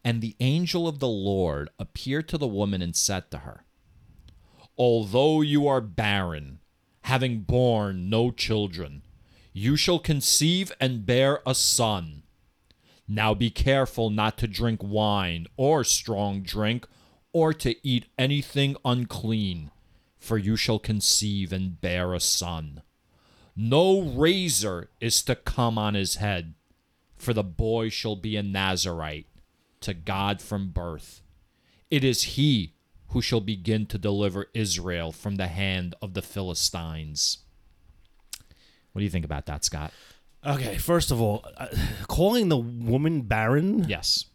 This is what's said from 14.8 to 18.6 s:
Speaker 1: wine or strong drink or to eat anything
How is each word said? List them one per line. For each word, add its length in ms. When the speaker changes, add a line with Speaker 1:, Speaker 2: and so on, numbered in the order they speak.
Speaker 1:
wine 640
or 260
strong 600
drink 420
or 200
to 220
eat 180
anything 600